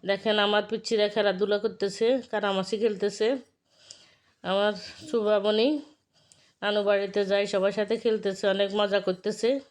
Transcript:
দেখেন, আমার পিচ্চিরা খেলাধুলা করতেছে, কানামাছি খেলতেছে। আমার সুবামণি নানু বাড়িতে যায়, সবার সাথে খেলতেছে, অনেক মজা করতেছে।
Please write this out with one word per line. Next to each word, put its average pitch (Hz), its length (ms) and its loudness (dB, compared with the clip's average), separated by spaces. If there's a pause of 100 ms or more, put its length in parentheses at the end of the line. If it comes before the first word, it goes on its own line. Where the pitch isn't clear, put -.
দেখেন, 196 340 0
আমার 208 300 2
পিচ্চিরা 214 380 0
খেলাধুলা 202 500 0
করতেছে, 226 640 -2 (100)
কানামাছি 202 460 -2
খেলতেছে। 208 500 0 (1160)
আমার 202 300 0 (360)
সুবামণি 214 720 2 (800)
নানু 208 220 0
বাড়িতে 202 420 2
যায়, 202 200 0
সবার 202 260 0
সাথে 214 260 -2
খেলতেছে, 214 500 0
অনেক 196 280 2
মজা 202 240 2
করতেছে। 208 600 -2 (120)